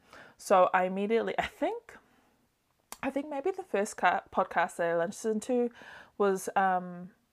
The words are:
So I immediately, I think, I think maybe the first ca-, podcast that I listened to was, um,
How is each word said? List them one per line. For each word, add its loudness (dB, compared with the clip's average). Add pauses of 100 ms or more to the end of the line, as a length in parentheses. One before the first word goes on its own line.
(380)
So 6
I 4
immediately, -2
I -2
think, -6 (1040)
I -2
think -6
maybe -4
the -10
first -2
ca-, 2 (120)
podcast 0
that 0
I 2
listened -4
to 0 (460)
was, 0
um, 0 (220)